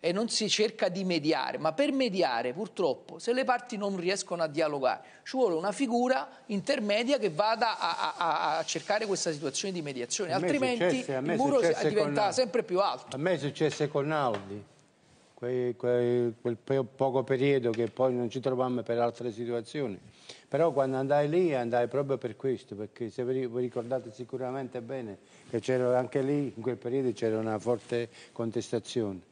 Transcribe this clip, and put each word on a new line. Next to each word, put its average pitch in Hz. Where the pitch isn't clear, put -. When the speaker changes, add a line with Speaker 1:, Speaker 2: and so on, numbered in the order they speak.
Speaker 1:
e 170
non 214
si 214
cerca 214
di 185
mediare, 151
ma 156
per 277
mediare 175
purtroppo 170
se 233
le 254
parti 247
non 202
riescono 180
a -
dialogare 147
ci -
vuole 226
una 185
figura 254
intermedia 226
che 208
vada 214
a, 165
a, 156
a, 160
a 160
cercare 208
questa 185
situazione 151
di 170
mediazione, 143
Speaker 2:
A 185
me 175
è 175
Speaker 1:
altrimenti 254
Speaker 2:
successo, 139
a -
me 151
Speaker 1:
il 220
Speaker 2:
è -
Speaker 1:
muro 277
si-, 214
Speaker 2:
successo 156
Speaker 1:
diventa 147
Speaker 2:
con, 196
Speaker 1:
sempre 240
più 180
alto. 135
Speaker 2:
a -
me 170
è 165
successo 143
con 147
Audi, 104
quei, 123
quei, 120
quel 120
pe-, 139
poco 131
periodo 131
che 113
poi 131
non 123
ci -
trovammo 127
per 117
altre 120
situazioni. 120
Però 143
quando 135
andai 143
lì 170
andai 120
proprio 135
per 110
questo, 120
perché 107
se 123
vi 127
ri-, 131
vi 117
ricordate 120
sicuramente 127
bene 117
che 120
c'era, 127
anche 127
lì 139
in 117
quel 120
periodo 127
c'era 113
una 110
forte 120
contestazione. 110